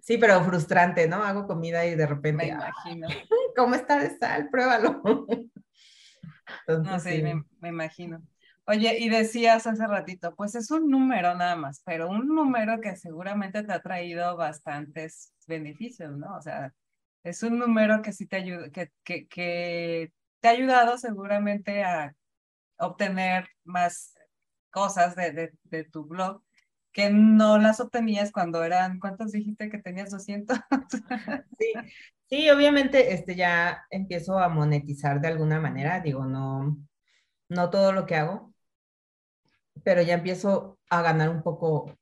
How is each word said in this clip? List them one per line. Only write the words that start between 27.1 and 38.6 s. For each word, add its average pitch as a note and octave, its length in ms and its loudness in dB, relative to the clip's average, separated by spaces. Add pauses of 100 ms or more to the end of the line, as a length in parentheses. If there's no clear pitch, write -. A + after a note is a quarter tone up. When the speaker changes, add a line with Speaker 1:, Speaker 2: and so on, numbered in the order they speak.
Speaker 2:
no G#3+ 480 8
las A3 220 6
obtenías G#3+ 500 -2
cuando E3+ 320 -2
eran, F#3 360 0
¿cuántos G3 340 -8
dijiste G#3+ 360 -6
que G#3+ 100 -10
tenías? F#3+ 320 -10
Doscientos. G#3 480 -6 (120)
<laughs> B3 760 -6 (120)
Speaker 1:
Sí, A3+ 140 -2 (560)
sí, D4 200 2
obviamente, C#4 640 6
este, F3 220 -6
ya F3 540 0
empiezo F#3+ 500 -4
a F3+ 100 4
monetizar D3 720 0
de E3 80 -2
alguna D#3 300 0
manera, D3 420 -2
digo, C3+ 240 -4
no, C3+ 520 -4 (720)
no F3 220 0
todo G3 220 4
lo F#3 120 0
que F3 100 -2
hago, E3 380 -4 (1300)